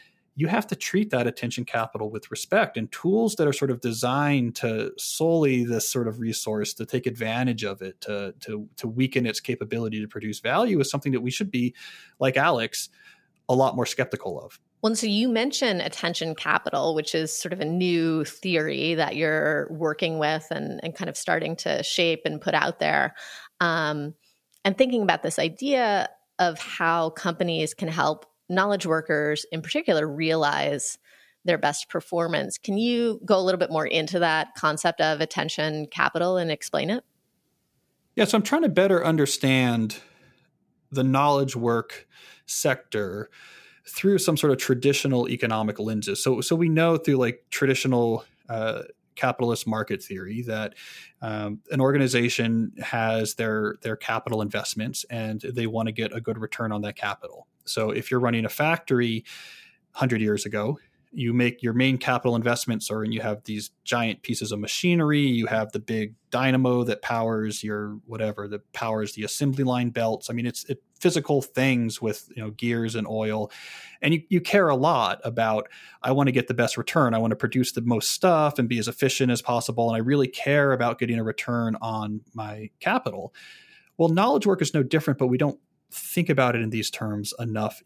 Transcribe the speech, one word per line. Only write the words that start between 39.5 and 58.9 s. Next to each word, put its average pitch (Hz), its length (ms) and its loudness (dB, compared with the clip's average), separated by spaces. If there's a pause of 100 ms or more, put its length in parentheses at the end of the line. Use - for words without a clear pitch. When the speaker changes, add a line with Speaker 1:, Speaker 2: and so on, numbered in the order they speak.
Speaker 1:
the 131 120 0
knowledge 139 540 2
work 117 500 -2 (380)
sector 107 840 -2 (560)
through 196 320 2
some 160 200 4
sort 147 140 4
of 131 80 2
traditional 131 720 2
economic 110 480 -2
lenses. 107 460 -4
So, 127 160 2
so - 160 0
we 165 140 2
know 165 260 4
through, 151 200 2
like, 123 340 0
traditional, 123 720 2 (240)
uh, 110 360 -4 (320)
capitalist 120 500 0
market 107 380 -4
theory 98 400 -8
that, 107 320 -6 (460)
um, 107 380 -6 (120)
an 135 100 2
organization 120 920 2 (100)
has 113 540 -2
their, 110 460 -2
their 113 140 -6
capital 113 460 -4
investments 107 680 -6
and 110 320 -6
they 120 260 -4
wanna 113 240 -2
get 110 220 -4
a 113 80 -6
good 113 160 -4
return 110 340 -6
on 104 100 -2
that 104 140 -6
capital. - 520 -8 (180)
So 110 240 -2
if 113 220 -4
you're 127 80 2
running 117 260 2
a 107 40 -4
factory 123 760 0 (640)